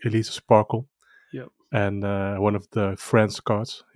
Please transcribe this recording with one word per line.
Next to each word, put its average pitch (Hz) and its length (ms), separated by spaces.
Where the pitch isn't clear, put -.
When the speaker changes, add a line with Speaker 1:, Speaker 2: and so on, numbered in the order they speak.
Speaker 1:
Elisa 110 280
Sparkle. 113 560
Speaker 2:
Yep. 131 160
Speaker 1:
And, 101 320
uh, 101 340
one 104 180
of 98 160
the 98 260
Friends 107 420
cards, - 440